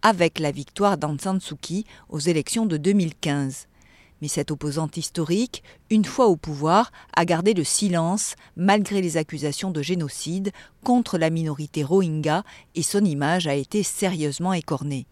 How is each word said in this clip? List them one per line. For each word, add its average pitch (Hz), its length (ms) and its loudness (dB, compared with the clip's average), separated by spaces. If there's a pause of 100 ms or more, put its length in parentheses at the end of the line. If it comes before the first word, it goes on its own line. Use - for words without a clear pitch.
avec 175 380 2
la 151 140 0
victoire 180 440 0
d'Aung 147 240 -4
San 190 200 -2
Suu - 160 -12
Kyi 196 280 -6 (240)
aux 156 120 -6
élections 165 440 -2
de 165 140 0
deux 165 140 0
mille 180 240 2
quinze. 143 500 -4 (560)
Mais 151 60 -8
cette 147 220 -4
opposante 151 460 -4
historique, 170 680 -2 (280)
une 214 140 4
fois 247 220 2
au 185 100 6
pouvoir, 160 560 2 (220)
a 170 100 4
gardé 170 280 2
le 175 120 2
silence 175 720 0 (220)
malgré 202 460 2
les 165 140 0
accusations 151 540 -4
de 156 120 -2
génocide 175 720 -4 (300)
contre 240 360 2
la 160 120 4
minorité 151 540 -2
rohingya 156 600 2 (300)
et 160 80 -2
son 202 220 2
image 160 440 2
a 143 60 0
été 143 280 -2
sérieusement 175 720 -2
écornée. 147 600 -4